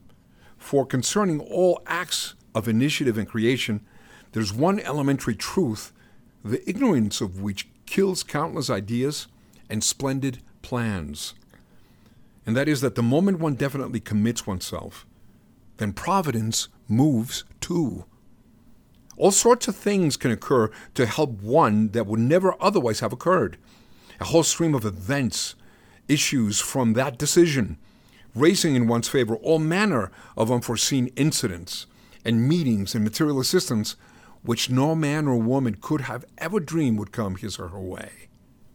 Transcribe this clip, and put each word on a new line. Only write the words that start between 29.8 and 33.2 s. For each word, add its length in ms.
of 140
unforeseen 680
incidents 720
and 240
meetings 460
and 100
material 360